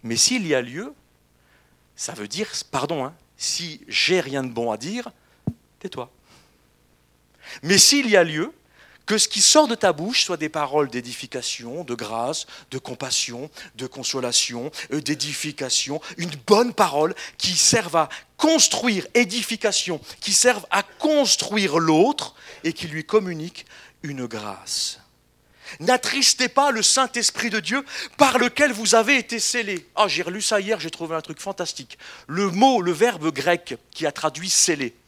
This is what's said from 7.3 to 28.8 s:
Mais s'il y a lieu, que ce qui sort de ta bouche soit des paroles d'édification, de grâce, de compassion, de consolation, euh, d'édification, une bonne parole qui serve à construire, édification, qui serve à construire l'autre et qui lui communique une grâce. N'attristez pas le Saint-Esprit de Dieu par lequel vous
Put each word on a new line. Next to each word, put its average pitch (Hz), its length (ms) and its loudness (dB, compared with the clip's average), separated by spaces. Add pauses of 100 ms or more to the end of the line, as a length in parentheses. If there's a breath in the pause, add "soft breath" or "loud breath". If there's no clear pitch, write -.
Mais 190 160 2
s'il 277 320 6
y 208 60 6
a 180 80 8
lieu, 165 300 -2 (520 soft breath)
que 220 120 0
ce - 100 2
qui 208 140 -2
sort 302 260 6
de 226 60 0
ta 202 180 2
bouche 170 320 0
soit 175 140 -2
des 151 120 -4
paroles 147 380 0
d'édification, 123 960 -8
de 120 120 -6
grâce, 113 500 -4 (240 loud breath)
de 131 80 -8
compassion, 127 720 -6 (240 loud breath)
de 123 140 -10
consolation, 123 800 -4 (240 loud breath)
euh, 151 80 -2
d'édification, 143 1000 -4 (180 loud breath)
une 175 120 -6 (160)
bonne 240 300 2
parole 156 400 2 (240 loud breath)
qui 180 180 -2
serve 180 380 2
à 156 140 2 (280 loud breath)
construire, 247 800 2
édification, 208 840 0 (220 loud breath)
qui 202 100 -4
serve 240 380 4
à 190 140 2
construire 208 960 2
l'autre 165 560 2 (280 loud breath)
et 165 80 -2
qui 165 160 -8
lui 156 160 -8
communique 180 640 -4 (380 loud breath)
une 131 240 -8
grâce. 107 720 -8 (800 loud breath)
N'attristez 254 680 2
pas 277 220 4
le 226 140 0
Saint-Esprit 240 680 2
de 214 100 0
Dieu 208 240 -4 (340 loud breath)
par 262 200 6
lequel 254 340 2
vous 214 220 0